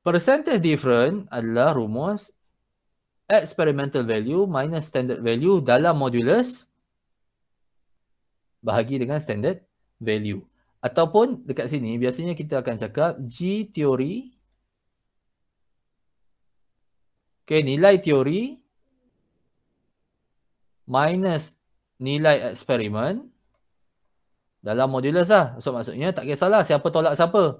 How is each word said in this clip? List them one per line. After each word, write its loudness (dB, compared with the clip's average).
Percentage 2
difference 2
adalah 0
rumus -4
experimental 0
value 0
minus -2
standard -2
value 2
dalam 4
modulus 0
bahagi -2
dengan -4
standard -4
value. -4
Ataupun 0
dekat -6
sini -6
biasanya -4
kita -4
akan -6
cakap -2
G -6
teori. -2
Okey, 0
nilai 4
teori 0
minus -2
nilai 0
eksperimen -4
dalam 0
modulus 0
lah. 2
So -6
maksudnya -6
tak -8
kisahlah 2
siapa 0
tolak 2
siapa. 2